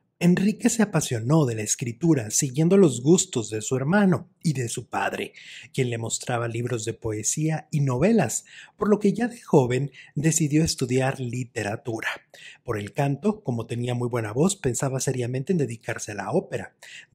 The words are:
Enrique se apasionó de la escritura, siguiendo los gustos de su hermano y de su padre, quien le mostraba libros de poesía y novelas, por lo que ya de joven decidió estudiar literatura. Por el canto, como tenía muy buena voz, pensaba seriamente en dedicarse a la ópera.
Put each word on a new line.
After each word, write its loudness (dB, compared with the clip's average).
Enrique 4
se 2
apasionó 2
de -2
la -4
escritura, 0
siguiendo 2
los 6
gustos 4
de -6
su -4
hermano 2
y 0
de -4
su -8
padre, -4
quien 0
le -2
mostraba -4
libros -4
de -4
poesía -4
y 0
novelas, 2
por 0
lo 4
que 4
ya -2
de -14
joven 2
decidió 2
estudiar 0
literatura. -6
Por -4
el -8
canto, 0
como -4
tenía -4
muy -2
buena -2
voz, 2
pensaba -2
seriamente -2
en 2
dedicarse -4
a -10
la -6
ópera. -4